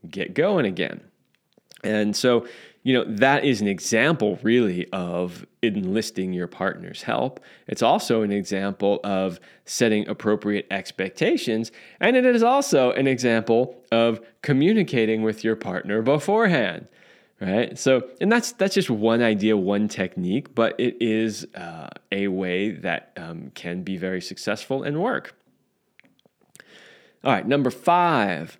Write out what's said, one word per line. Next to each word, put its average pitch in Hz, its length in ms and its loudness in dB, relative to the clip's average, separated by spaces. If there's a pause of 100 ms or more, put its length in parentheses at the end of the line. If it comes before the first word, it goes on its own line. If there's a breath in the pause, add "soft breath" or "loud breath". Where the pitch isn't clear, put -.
get 92 280 -6
going 165 320 2
again." 82 340 -4 (800)
And 107 320 0
so, 120 300 2 (380 loud breath)
you 131 100 2
know, 123 120 2
that 131 380 2
is 127 160 2
an 104 80 0
example, 110 760 0
really, 110 480 2
of 90 560 -6 (160)
enlisting 98 680 -2
your 90 160 -4
partner's - 540 -6
help. 123 380 -2 (280 loud breath)
It's - 140 -4
also 120 400 2
an 101 100 0
example 98 720 -2
of 95 360 -2 (260 soft breath)
setting 107 420 0
appropriate 104 600 -2
expectations. 110 1000 -2 (280 loud breath)
And 233 160 4
it 254 100 4
is 240 180 4
also 233 480 4
an 135 160 2
example 120 760 2 (100)
of 117 300 2 (220 loud breath)
communicating 135 800 2
with 110 200 -2
your 113 120 0
partner 101 460 -4
beforehand, 147 880 0 (540 soft breath)
right? 98 360 -2
So, 131 320 2 (100)
and 190 120 2
that's, 233 220 0
that's 190 220 -2
just 196 140 0
one 113 320 2
idea, 110 340 2
one 101 320 0
technique, 92 680 -4
but 113 240 0
it 117 240 -2
is, 110 440 -2 (100)
uh, 82 320 -14 (240)
a 101 160 -2
way 95 440 -2
that, - 440 -8
um, 73 400 -14
can 87 280 -8
be 95 120 -6
very 92 260 -6
successful 107 600 -6
and 147 180 -4
work. - 340 -4 (1900 loud breath)
All 135 80 2
right, 101 160 0
number 127 240 2
five 123 880 0